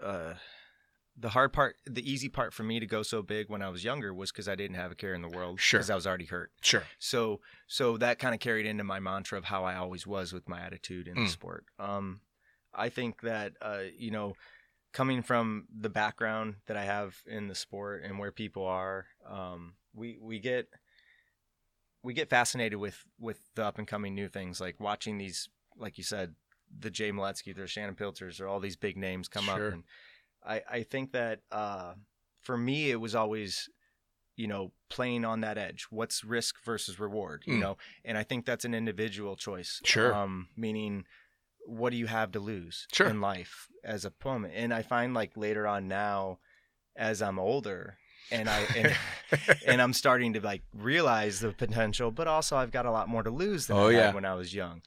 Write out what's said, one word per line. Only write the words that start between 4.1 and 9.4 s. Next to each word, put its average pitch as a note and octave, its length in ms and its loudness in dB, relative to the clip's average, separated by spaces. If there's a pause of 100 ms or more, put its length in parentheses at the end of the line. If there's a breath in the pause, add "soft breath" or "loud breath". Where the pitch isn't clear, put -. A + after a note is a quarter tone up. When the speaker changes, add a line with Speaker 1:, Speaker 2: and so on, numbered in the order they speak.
Speaker 1:
was F#2+ 180 -6
'cause G2 180 -10
I G2 60 -2
didn't F#2+ 200 -4
have F2 160 -4
a E2+ 40 -14
care G2 180 -4
in F2 80 -4
the E2+ 80 -6
world, F2+ 320 -6
Speaker 2:
Sure. - 180 8
Speaker 1:
'cause F2+ 100 2
I G#2 60 4
was F2+ 120 0
already F2+ 180 0
hurt. F2 260 -8 (100)
Speaker 2:
Sure. - 220 6 (160)
Speaker 1:
So, A2+ 420 0 (260 soft breath)
so A#2+ 300 4
that A#2+ 220 4
kinda A#2+ 180 0
carried A2 280 2
into G#2+ 180 -2
my G2 160 -2
mantra F#2+ 380 -4
of F2+ 80 -6